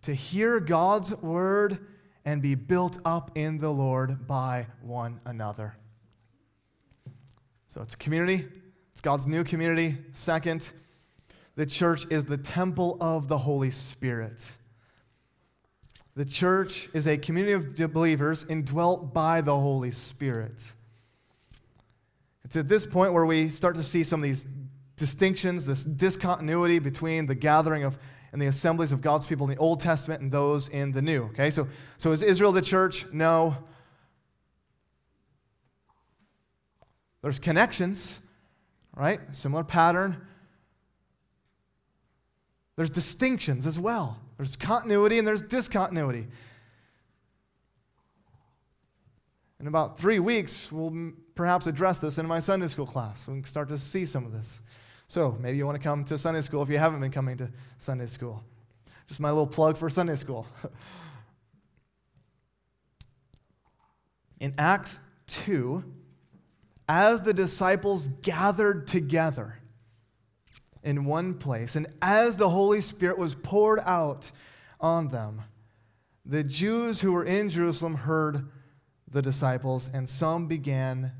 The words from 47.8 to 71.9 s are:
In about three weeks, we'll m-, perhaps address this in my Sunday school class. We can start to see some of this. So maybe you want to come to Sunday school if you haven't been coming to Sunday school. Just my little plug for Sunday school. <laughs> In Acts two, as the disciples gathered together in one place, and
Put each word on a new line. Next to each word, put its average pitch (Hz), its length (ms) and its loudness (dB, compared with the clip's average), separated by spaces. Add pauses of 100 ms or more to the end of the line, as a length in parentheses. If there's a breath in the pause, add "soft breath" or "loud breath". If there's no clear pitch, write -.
In 143 80 -10
about 151 280 0
three 202 220 4
weeks, 196 540 0
we'll 160 160 -4
m-, 165 280 -8 (200)
perhaps 175 320 2
address 170 320 2
this 151 180 -4
in 160 80 -2
my 165 140 0
Sunday 185 260 0
school 143 180 -4
class. 117 440 -8
We 131 60 -8
can 135 100 -8
start 147 240 -6
to 147 100 -6
see 180 260 -4
some 127 220 -4
of 110 60 -10
this. 110 280 -10 (460 soft breath)
So 139 320 0
maybe 127 200 -4
you 143 80 -2
want 147 100 -4
to 135 60 -8
come 147 220 -2
to 147 120 -4
Sunday 160 240 -2
school 147 220 -4
if 139 80 -4
you 147 80 2
haven't 156 220 2
been 135 100 -2
coming 131 260 -4
to 123 140 -8 (260 loud breath)
Sunday 127 300 -8
school. 117 360 -10 (640 soft breath)
Just - 140 -14
my 147 80 0
little 151 180 4
plug 156 300 4
for 156 140 -4
Sunday 170 260 0
school. 123 300 -8 (160)
<laughs> - 80 -10 (3750 loud breath)
In 139 160 -6
Acts - 440 0 (260)
two, 160 580 -4 (1040)
as 202 340 6
the 214 120 2
disciples 190 720 2 (140)
gathered 185 640 2
together 151 720 0 (1200)
in 143 220 -2
one 165 300 -2
place, 117 420 -6
and 151 100 -2 (140)